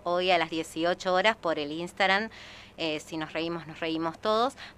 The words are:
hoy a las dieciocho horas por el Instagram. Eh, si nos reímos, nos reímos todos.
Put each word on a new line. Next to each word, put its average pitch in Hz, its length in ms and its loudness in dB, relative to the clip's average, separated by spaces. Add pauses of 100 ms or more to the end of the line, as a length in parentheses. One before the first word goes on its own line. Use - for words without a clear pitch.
hoy 180 260 2
a 180 60 8
las 160 120 2
dieciocho 170 640 0
horas 196 220 4
por 160 240 -2
el 147 140 -4
Instagram. 190 560 0 (480)
Eh, 156 240 -2
si - 160 -10
nos 156 160 -6
reímos, 165 340 -4
nos 156 140 -10
reímos 160 380 -2
todos. 220 360 2 (220)